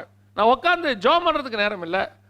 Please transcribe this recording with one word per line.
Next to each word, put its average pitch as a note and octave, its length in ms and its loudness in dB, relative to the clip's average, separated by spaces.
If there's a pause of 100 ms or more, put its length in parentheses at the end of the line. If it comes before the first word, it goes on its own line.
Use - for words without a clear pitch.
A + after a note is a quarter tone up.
(360)
"நான் G#3 120 2
உட்கார்ந்து D4+ 480 2
ஜெபம் D4+ 300 2
பண்றதுக்கு C#4+ 320 -2
நேரம் G#3 240 -2
இல்ல, E3+ 160 -4 (320)